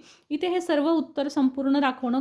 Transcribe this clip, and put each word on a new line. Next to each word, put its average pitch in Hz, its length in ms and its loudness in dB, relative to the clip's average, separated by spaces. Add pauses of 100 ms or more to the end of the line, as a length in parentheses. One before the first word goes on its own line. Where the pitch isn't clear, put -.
(300)
इथे 302 180 -4
हे 349 120 0
सर्व 311 300 0
उत्तर 285 380 -2
संपूर्ण 269 520 0
दाखवणं 262 400 0